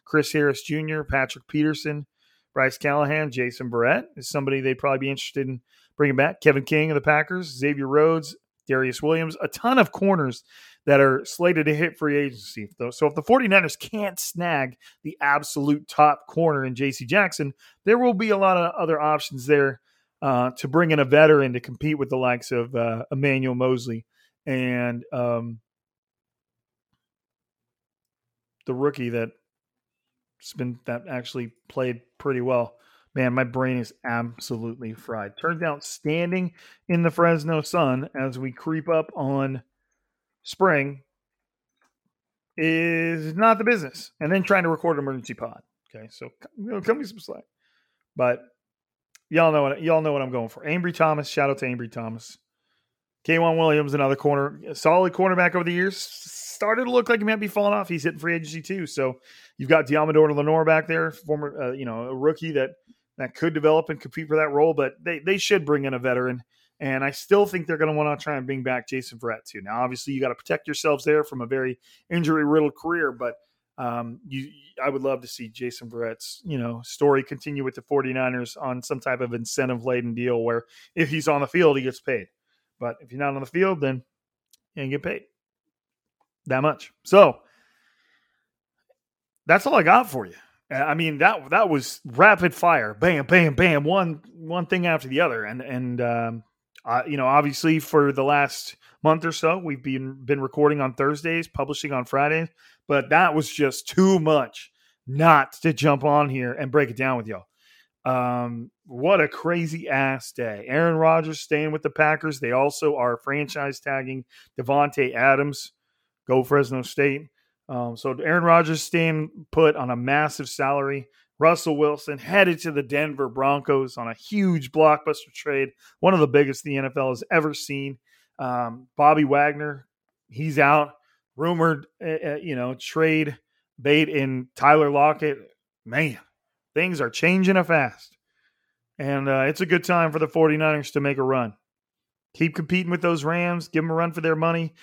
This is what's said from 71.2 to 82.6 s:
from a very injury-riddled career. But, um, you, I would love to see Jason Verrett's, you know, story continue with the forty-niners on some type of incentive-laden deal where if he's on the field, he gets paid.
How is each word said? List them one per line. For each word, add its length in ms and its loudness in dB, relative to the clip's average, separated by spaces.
from 160 -12
a 40 -8
very 320 -4
injury-riddled 640 0
career. 360 -4
But, 240 -8
um, 480 -8
you, 240 -10
I 80 -2
would 120 -4
love 200 -2
to 60 -18
see 220 -16
Jason 400 -12
Verrett's, 560 -10
you 120 -4
know, 260 -6
story 400 2
continue 420 -10
with 100 -8
the 60 -16
forty-niners 760 -4
on 260 -8
some 200 -8
type 180 -4
of 140 -4
incentive-laden 800 -4
deal 280 -2
where 220 -2
if 140 0
he's 180 -2
on 140 2
the 60 -2
field, 300 4
he 60 -2
gets 160 -6
paid. 280 -4